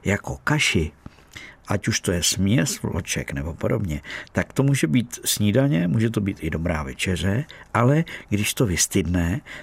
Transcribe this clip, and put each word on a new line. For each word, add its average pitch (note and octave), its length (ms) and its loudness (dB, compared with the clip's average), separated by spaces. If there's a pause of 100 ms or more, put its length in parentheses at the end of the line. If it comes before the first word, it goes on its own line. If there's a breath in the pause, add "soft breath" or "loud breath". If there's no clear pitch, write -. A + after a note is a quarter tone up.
jako - 400 -2
kaši, E2+ 480 2 (760 loud breath)
ať G2+ 200 0
už G#2+ 120 0
to G2 120 0
je F2 100 0
směs A2+ 600 2
vloček - 500 -4
nebo D2+ 220 -6
podobně, G2 460 -2 (320 loud breath)
tak - 200 -2
to C3+ 100 2
může C#3 240 4
být B2+ 380 0
snídaně, C#3 640 2
může A2+ 220 2
to A2+ 100 -2
být G2 200 -2
i D#2+ 100 -4
dobrá D#2+ 320 -2
večeře, F#2 640 -2 (300 loud breath)
ale C#3 300 4 (240 loud breath)
když G#2 260 0
to C3+ 120 2
vystydne, F2 760 2 (220 loud breath)